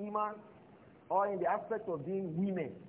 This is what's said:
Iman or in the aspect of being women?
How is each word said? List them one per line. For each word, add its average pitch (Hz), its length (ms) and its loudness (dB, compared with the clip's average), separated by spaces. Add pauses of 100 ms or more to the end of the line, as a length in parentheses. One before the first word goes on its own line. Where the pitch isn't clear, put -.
Iman 208 340 -2 (720)
or 196 180 4
in 196 120 0
the 170 100 2
aspect 214 400 0
of 147 160 -2
being 185 320 -2
women? 180 340 2 (180)